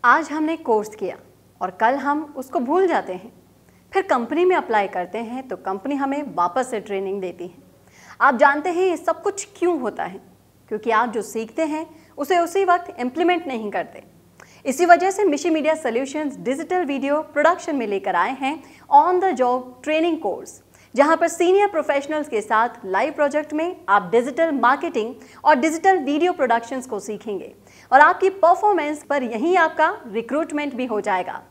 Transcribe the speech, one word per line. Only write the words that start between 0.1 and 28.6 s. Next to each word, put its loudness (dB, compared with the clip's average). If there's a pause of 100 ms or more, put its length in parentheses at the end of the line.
हमने -2
कोर्स -2
किया -8 (460)
और -4
कल 2
हम -4
उसको -6
भूल 2
जाते -2
हैं, -14 (600)
फिर 0
कंपनी 0
में 4
अप्लाई 0
करते -6
हैं -10
तो -8
कंपनी -6
हमें -4 (120)
वापस -2
से -6
ट्रेनिंग -6
देती -10
है। -14 (680)
आप 4
जानते 4
हैं 0
ये 0
सब -4
कुछ -4 (100)
क्यों 0
होता -6
है? -10 (520)
क्योंकि -4
आप 2
जो -4
सीखते -4
हैं -6 (320)
उसे 0
उसी 0
वक्त 0
implement 0
नहीं -6
करते। -8 (640)
इसी 0
वजह 6
से -2
मिशी 0
मीडिया 2
solutions -4
digital -2
video -2 (120)
production 0
में -2
लेकर -4
आए 0
हैं -4 (400)
on 6
the 2
job 0 (220)
training 0
course, -6 (440)
जहां 4
पर 0
senior 2
professionals -2
के -2
साथ 0
live 0
project -2
में -4 (140)
आप 4
digital 2
marketing 0 (320)
और 6
digital 2
video 0
productions -2
को -6
सीखेंगे -10 (380)
और 8
आपकी 6 (100)
performance 2